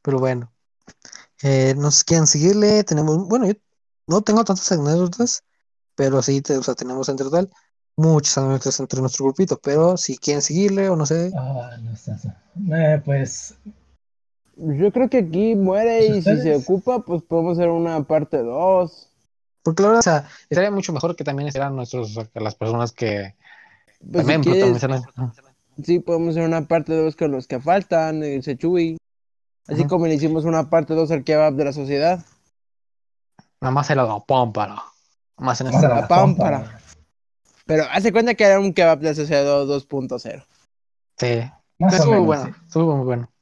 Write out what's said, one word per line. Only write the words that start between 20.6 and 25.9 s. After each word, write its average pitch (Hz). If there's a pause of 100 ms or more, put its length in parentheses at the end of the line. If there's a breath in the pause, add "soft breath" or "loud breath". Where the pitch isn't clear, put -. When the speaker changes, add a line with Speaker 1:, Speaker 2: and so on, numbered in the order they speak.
Speaker 1:
mucho 190
mejor 165
que 151
también 143
estuvieran 139
nuestros, 120
o -
sea, 110
que 110
las 107
personas 117
que 101 (640 soft breath)
Speaker 3:
Pues 170
si 135
Speaker 1:
también 156
Speaker 3:
quieres, 185
Speaker 1:
protagonizan. 127 (500)
Speaker 3:
sí, 175